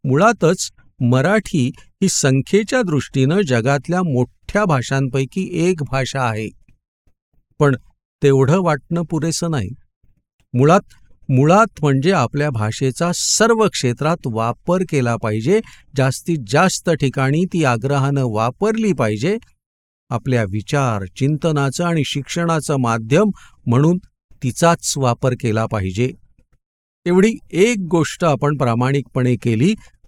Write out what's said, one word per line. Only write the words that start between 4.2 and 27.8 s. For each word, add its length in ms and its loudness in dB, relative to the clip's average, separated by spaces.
भाषांपैकी 880 -2
एक 300 -2
भाषा 400 -4
आहे. 260 -4
पण 180 4
तेवढं 380 4
वाटणं 420 -2
पुरेसं 480 -4
नाही. 200 -4
मुळात, 260 6
मुळात 380 4
म्हणजे 300 2
आपल्या 380 0
भाषेचा 640 -2
सर्व 540 2
क्षेत्रात 480 -2
वापर 640 -2
केला 260 0
पाहिजे, 440 0
जास्तीत 420 -2
जास्त 420 2
ठिकाणी 540 0
ती 200 -2
आग्रहानं 600 0
वापरली 680 0
पाहिजे, 440 -2
आपल्या 320 0
विचार, 640 -2
चिंतनाचं 680 0
आणि 220 0
शिक्षणाचं 720 -2
माध्यम 540 0
म्हणून 320 2
तिचाच 540 0
वापर 440 0
केला 260 -2
पाहिजे. 460 -2
एवढी 280 4
एक 260 2